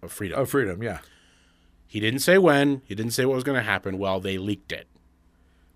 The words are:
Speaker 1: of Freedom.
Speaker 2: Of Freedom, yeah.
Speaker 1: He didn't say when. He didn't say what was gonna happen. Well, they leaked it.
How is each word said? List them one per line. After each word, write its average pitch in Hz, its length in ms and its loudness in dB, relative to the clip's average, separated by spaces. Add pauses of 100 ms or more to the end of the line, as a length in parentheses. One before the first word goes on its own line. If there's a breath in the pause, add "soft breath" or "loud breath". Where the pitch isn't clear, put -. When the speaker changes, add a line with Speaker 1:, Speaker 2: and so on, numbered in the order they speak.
Speaker 1:
of 87 100 -16
Freedom. 92 280 -6
Speaker 2:
Of 139 100 -2
Freedom, 107 340 0
yeah. 98 160 -6 (880 soft breath)
Speaker 1:
He 107 120 -8
didn't 113 220 0
say 175 160 6
when. 143 480 4
He 98 100 -10
didn't 113 180 -4
say 127 120 0
what 135 100 2
was 127 80 -2
gonna 131 200 0
happen. 98 340 -4
Well, 95 220 -2
they 95 180 -2
leaked 101 340 -6
it. - 160 -10 (880)